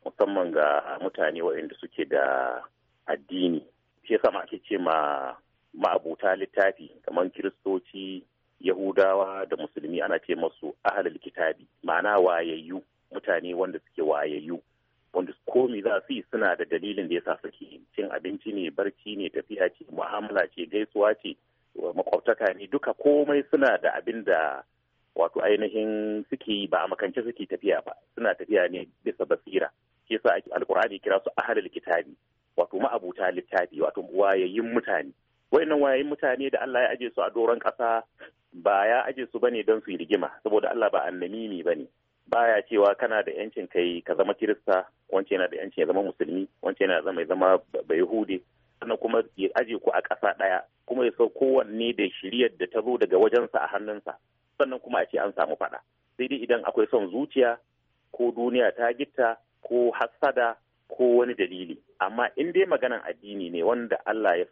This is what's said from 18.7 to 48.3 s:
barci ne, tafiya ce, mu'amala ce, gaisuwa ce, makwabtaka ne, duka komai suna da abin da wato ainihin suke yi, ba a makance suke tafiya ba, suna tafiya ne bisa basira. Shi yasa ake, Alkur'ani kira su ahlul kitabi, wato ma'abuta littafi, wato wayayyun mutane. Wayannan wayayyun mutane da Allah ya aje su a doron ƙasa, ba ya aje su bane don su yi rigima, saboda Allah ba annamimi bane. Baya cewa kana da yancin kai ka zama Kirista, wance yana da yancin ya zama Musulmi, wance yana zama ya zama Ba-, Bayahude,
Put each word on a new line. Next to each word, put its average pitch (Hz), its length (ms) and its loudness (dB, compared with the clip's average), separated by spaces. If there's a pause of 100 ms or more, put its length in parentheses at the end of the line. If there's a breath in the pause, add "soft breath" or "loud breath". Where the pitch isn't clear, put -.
barci 101 440 -6
ne, 98 140 -6
tafiya 95 400 -2
ce, - 220 -14
mu'amala 101 640 -4
ce, 85 120 -10
gaisuwa 107 480 0
ce, - 220 -12 (580)
makwabtaka 98 580 0
ne, 92 140 -14
duka - 260 -2
komai 147 580 2
suna 135 260 4
da - 180 0
abin 113 280 -6
da 80 400 0 (520)
wato 82 240 0
ainihin 107 880 0
suke - 220 -8
yi, 101 160 -4
ba 82 160 0
a - 40 -2
makance 95 360 -4
suke 113 240 -10
tafiya 90 380 0
ba, - 100 -12 (200)
suna 113 200 0
tafiya 92 320 2
ne 87 200 -8 (180)
bisa - 200 -4
basira. 85 440 -2 (380)
Shi 113 60 -6
yasa 107 220 2
ake, - 160 -6
Alkur'ani 95 480 0
kira 98 240 2
su - 140 -6
ahlul 110 320 -2
kitabi, - 460 -4 (420)
wato 87 220 0
ma'abuta 95 520 -2
littafi, 87 500 -2
wato 80 200 -2 (120)
wayayyun 98 600 2
mutane. 95 380 -2 (400)
Wayannan 151 300 4
wayayyun 139 280 2
mutane 135 400 -2
da - 120 -2
Allah 123 200 -2
ya 123 80 4
aje 120 260 -6
su - 60 0
a 92 80 0
doron 117 300 2
ƙasa, 113 440 -2 (500 loud breath)
ba 98 340 2
ya 120 180 2
aje 131 260 -6
su 120 80 -6
bane 117 240 2
don 110 180 2
su 107 100 -12
yi 90 60 -4
rigima, 82 320 0 (140)
saboda 104 260 2
Allah 110 220 2
ba 78 140 0
annamimi 90 580 -8
bane. 87 240 0 (400)
Baya 113 420 4
cewa 101 260 6
kana 110 280 0
da - 80 -6
yancin 98 380 -8
kai 87 360 0
ka 85 100 -2
zama 95 180 2
Kirista, 101 520 0 (240)
wance 98 240 0
yana 92 160 2
da 76 80 -10
yancin 92 240 -4
ya 78 60 4
zama 90 160 2
Musulmi, 90 440 -4 (140)
wance 92 200 -2
yana 92 220 2
zama 87 180 -4
ya 80 60 -4
zama 92 300 6 (140)
Ba-, - 140 -4
Bayahude, 92 560 0 (380)